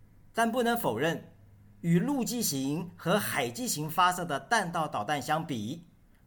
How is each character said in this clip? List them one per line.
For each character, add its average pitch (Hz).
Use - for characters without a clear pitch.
但 226
不 254
能 233
否 123
认， 156
与 170
陆 262
基 233
型 147
和 175
海 143
基 233
型 151
发 180
射 180
的 139
弹 196
道 165
导 107
弹 147
相 156
比， 123